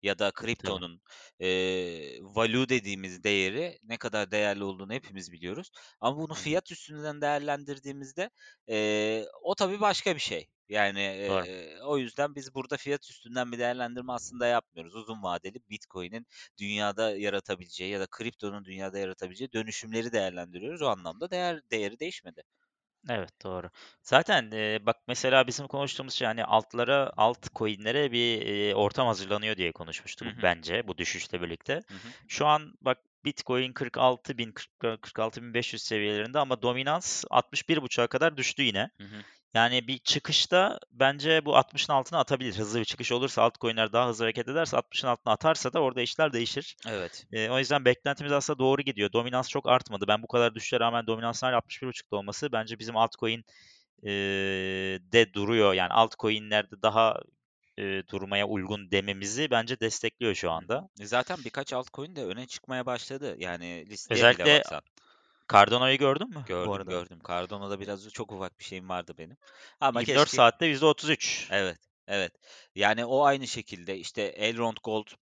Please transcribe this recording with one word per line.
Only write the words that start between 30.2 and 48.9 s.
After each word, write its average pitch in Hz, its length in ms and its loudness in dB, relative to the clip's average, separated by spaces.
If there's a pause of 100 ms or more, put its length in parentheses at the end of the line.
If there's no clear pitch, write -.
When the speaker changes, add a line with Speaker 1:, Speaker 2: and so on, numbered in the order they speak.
Speaker 1:
Hı - 20 -6
hı. 110 140 -8
Speaker 2:
bence 90 460 0
bu 90 100 -8
düşüşle 87 440 -6
birlikte. 87 380 -6 (100)
Speaker 1:
Hı 101 40 -16
hı. 104 200 -16 (140)
Speaker 2:
Şu - 180 0
an 151 340 2
bak 131 180 0 (260)
Bitcoin 127 480 -2
kırk 123 260 -6
altı 127 400 2
bin, 113 140 -6
kırk, - 160 -14 (160)
ııı, 110 160 -2
kırk - 180 -14
altı 113 240 -2
bin 117 120 -14
beş 120 180 -2
yüz 113 100 -8
seviyelerinde 107 560 0
ama 131 240 0
Dominance 135 440 -2 (240)
altmış - 380 2
bir 151 140 2
buçuğa 120 240 0
kadar 151 300 2
düştü 139 260 -2
yine. 110 280 0 (100)
Speaker 1:
Hı 101 60 -16
hı. 104 180 -16 (300)
Speaker 2:
Yani 120 340 4
bir 131 100 -4
çıkışta - 800 2 (120)
bence 143 540 2
bu 143 120 6
altmışın - 360 4
altına 135 280 2
atabilir. 127 380 0
Hızlı 107 220 -2
bir 107 40 -2
çıkış - 280 -4
olursa, 123 300 2
altcoin'ler 113 500 2
daha 120 160 4
hızlı 113 160 -2
hareket 113 240 -2
ederse, 156 280 0
altmışın - 320 -2
altına 120 240 2
atarsa 156 400 2
da 175 80 2
orada 127 220 2
işler 151 300 0
değişir. 120 440 -4 (100)
Speaker 1:
Evet. 98 460 -6
Speaker 2:
Eee, 110 180 -2
o 127 80 2
yüzden 135 260 0
beklentimiz 139 480 2
aslında 143 260 0
doğru 135 240 4
gidiyor. 104 300 -2